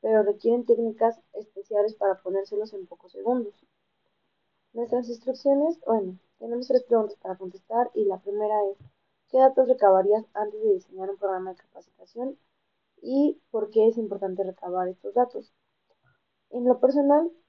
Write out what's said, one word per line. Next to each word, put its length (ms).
pero 240
requieren 420
técnicas 540
especiales 600
para 260
ponérselos 540
en 140
pocos 240
segundos". 420
Nuestras 360
instrucciones, 800
bueno, 320
tenemos 260
tres 160
preguntas 400
para 140
contestar 580
y 120
la 120
primera 460
es, 140
"¿qué 100
datos 300
recabarías 640
antes 280
de 120
diseñar 380
un 60
programa 340
de 80
capacitación 760
y 400
por 180
qué 160
es 100
importante 460
recabar 460
estos 260
datos?". 380
En 140
lo 160
personal 500